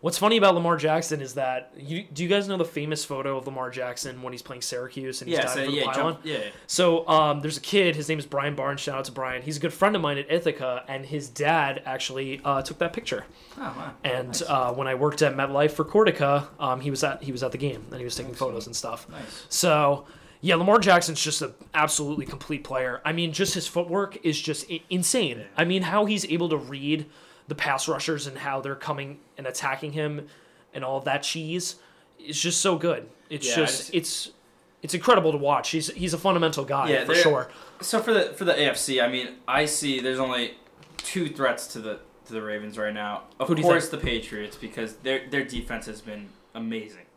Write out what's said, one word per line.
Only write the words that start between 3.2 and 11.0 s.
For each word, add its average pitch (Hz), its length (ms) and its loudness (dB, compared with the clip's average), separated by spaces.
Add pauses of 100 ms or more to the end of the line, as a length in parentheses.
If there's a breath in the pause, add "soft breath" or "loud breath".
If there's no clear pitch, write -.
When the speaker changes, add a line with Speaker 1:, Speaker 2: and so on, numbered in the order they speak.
Speaker 1:
of 127 100 -8
Lamar 131 240 -6
Jackson 123 500 -8
when 127 120 -8
he's 120 100 -12
playing 123 180 -12
Syracuse 131 640 -8
and - 60 -10
he's 160 100 2
Speaker 2:
Yeah, 127 60 2
Speaker 1:
diving 127 120 -2
Speaker 2:
so, 135 80 -2
Speaker 1:
for 139 60 -2
the 143 60 0
Speaker 2:
yeah, 135 140 2
Speaker 1:
pylon? 147 220 0
Speaker 2:
jump, 151 120 -10
yeah. 151 120 -4 (300 loud breath)
Speaker 1:
So, 170 400 4
um, 151 340 6
there's 151 160 -4
a - 40 -10
kid, 180 340 4
his 147 120 -6
name 156 120 0
is 143 80 -8
Brian 143 260 -2
Barnes, 139 280 -2
shout 135 180 -4
out 131 60 -4
to 135 60 -10
Brian. 127 300 -6
He's 147 160 -6
a - 20 -6
good 160 140 -2
friend 208 220 4
of 185 80 2
mine 143 160 0
at 143 100 -8
Ithaca, 143 580 0
and 135 200 -6